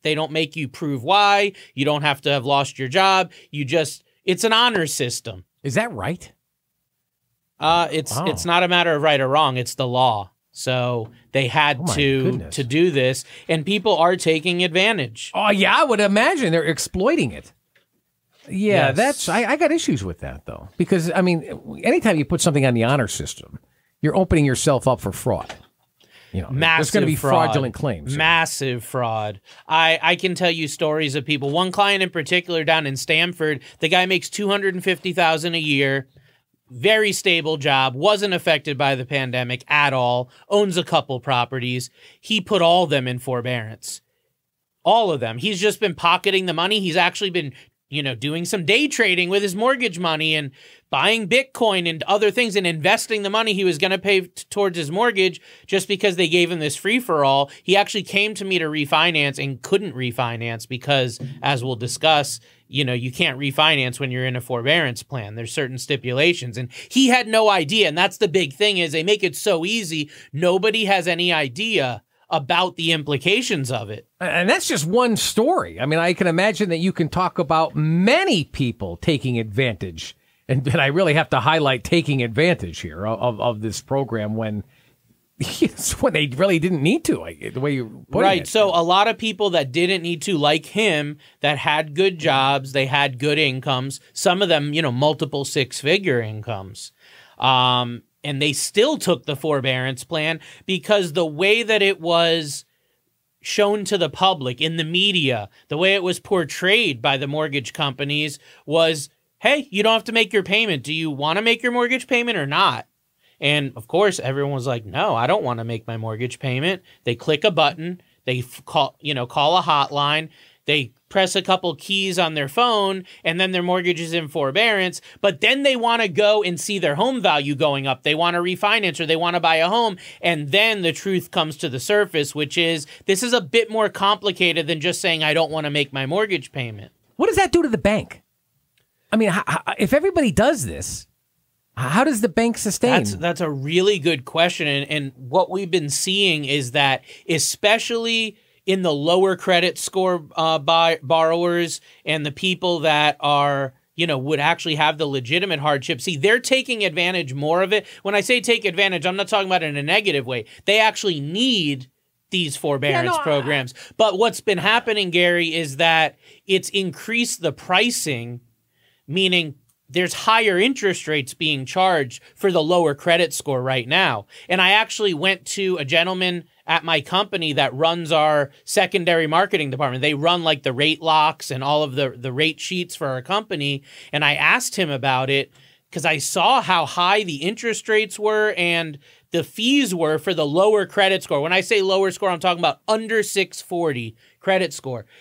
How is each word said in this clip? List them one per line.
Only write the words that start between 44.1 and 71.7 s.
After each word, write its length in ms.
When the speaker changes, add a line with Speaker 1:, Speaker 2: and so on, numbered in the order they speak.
Speaker 1:
All 280
of 80
them. 200
He's 200
just 200
been 160
pocketing 500
the 80
money. 260
He's 160
actually 360
been, 220
you 140
know, 100
doing 320
some 200
day 220
trading 420
with 120
his 140
mortgage 420
money 380
and 160
buying 360
Bitcoin 600
and 160
other 280
things 240
and 100
investing 560
the 80
money 240
he 100
was 140
gonna 220
pay 220
t-, 280
towards 280
his 120
mortgage 500
just 200
because 280
they 120
gave 240
him 80
this 160
free-for-all. 760
He 140
actually 280
came 320
to 100
me 120
to 80
refinance 800
and 180
couldn't 340
refinance 720
because, 520
as 200
we'll 120
discuss, 640
you 180
know, 80
you 180
can't 260
refinance 640
when 120
you're 140
in 100
a 60
forbearance 600
plan. 320
There's 160
certain 260
stipulations. 800
And 120
he 200
had 180
no 220
idea. 380
And 100
that's 200
the 100
big 260
thing 260
is 120
they 120
make 200
it 120
so 300
easy. 440
Nobody 520
has 220
any 260
idea 680